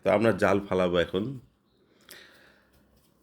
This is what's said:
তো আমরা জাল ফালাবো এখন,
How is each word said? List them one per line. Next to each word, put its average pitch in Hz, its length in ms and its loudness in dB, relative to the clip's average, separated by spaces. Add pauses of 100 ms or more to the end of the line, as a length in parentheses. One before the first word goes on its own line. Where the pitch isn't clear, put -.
তো - 80 -2
আমরা 104 220 4
জাল 95 280 2
ফালাবো 92 380 -2
এখন, 90 260 -2 (2000)